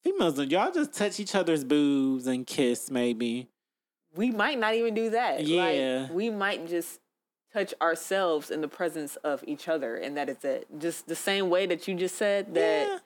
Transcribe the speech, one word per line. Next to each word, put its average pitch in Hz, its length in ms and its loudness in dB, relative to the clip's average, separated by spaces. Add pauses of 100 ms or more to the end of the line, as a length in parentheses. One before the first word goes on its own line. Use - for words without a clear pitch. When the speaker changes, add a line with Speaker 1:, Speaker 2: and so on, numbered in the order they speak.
Speaker 1:
We 381 60 2
must 175 240 2
have, 139 120 -2
y'all 269 220 2
just 320 220 0
touch 208 260 -2
each 202 160 -4
other's 165 300 2
boobs 135 640 2
and 127 200 -2
kiss, 123 420 0
maybe. 120 600 0 (640)
Speaker 2:
We 233 160 0
might 269 260 0
not 220 160 2
even 226 200 2
do 226 160 0
that. 220 300 0
Like, 151 80 0 (280)
Speaker 1:
Yeah. 131 340 0
Speaker 2:
we 202 200 -2
might 202 360 -2
just 170 360 -4 (500)
touch 196 300 -2
ourselves 165 680 0
in 156 120 -4
the 147 80 -4
presence 156 480 -6
of 147 280 -4
each 147 220 -8
other, 131 300 -2
and 127 180 -6
that 143 140 -2
is 135 160 -8
it. 135 200 -2 (140)
Just 165 280 -6
the 165 80 -4
same 196 340 0
way 185 160 4
that 175 240 -2
you 190 60 0
just 175 200 -2
said 202 380 0
that - 340 4
Speaker 1:
Yeah. 392 180 -4